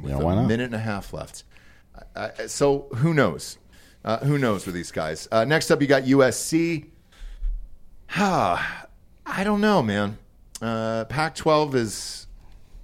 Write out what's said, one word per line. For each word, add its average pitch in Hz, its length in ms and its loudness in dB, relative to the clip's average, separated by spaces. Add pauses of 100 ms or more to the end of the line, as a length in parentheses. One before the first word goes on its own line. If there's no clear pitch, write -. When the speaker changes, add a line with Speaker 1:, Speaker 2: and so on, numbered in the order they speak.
Speaker 1:
with 71 100 -6
Speaker 2:
Yeah, 69 60 -2
Speaker 1:
a 73 60 0
Speaker 2:
why 85 100 2
not? 92 120 2
Speaker 1:
minute 113 180 0
and 117 100 -6
a 107 40 -6
half 107 340 -6
left. - 320 -12 (720)
I, 107 220 -8
I, 110 80 -8
so 139 400 2 (100)
who 156 160 2
knows? 110 460 2 (440)
Uh, 107 180 -2
who 143 180 2
knows 110 260 0
with 92 100 -6
these 85 160 -8
guys? 78 400 -6
Uh, 113 140 4
next 151 260 2
up, 156 120 4
you 143 60 4
got 135 180 4
U 135 160 8
S 123 180 4
C. 165 460 0 (420)
<sighs> - 880 -8
I 147 420 2 (840)
don't 208 160 0
know, 208 220 6
man. 104 340 0 (440)
Uh, 113 460 -2
Pac-twelve 151 680 0
is, - 520 -4 (580)